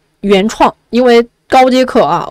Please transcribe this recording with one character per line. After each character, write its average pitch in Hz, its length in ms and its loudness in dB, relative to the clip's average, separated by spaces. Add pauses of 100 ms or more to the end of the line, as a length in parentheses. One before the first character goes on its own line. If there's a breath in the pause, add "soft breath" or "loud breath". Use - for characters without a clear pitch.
(220)
原 202 260 0
创， 233 260 -2 (160)
因 240 140 -2
为 233 240 2 (220)
高 262 200 2
阶 254 160 0
课 233 200 0
啊， 160 260 -4